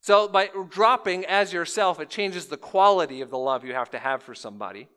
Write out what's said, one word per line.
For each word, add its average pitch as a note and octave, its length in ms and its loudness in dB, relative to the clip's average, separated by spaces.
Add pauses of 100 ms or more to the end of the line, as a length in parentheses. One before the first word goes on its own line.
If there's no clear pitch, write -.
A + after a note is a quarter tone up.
So G#3 260 4
by G3 220 0 (180)
dropping F#3+ 580 0
"as F#3 280 0
yourself," F3 480 -2
it D3+ 80 -12
changes F3+ 380 -6
the D3+ 100 -10
quality F#3 640 2
of B2+ 80 -10
the B2+ 80 -6
love C3 260 -2
you B2+ 100 -10
have B2 180 -4
to B2 80 -8
have C3 220 -4
for A#2+ 140 -20
somebody. G#2 600 -12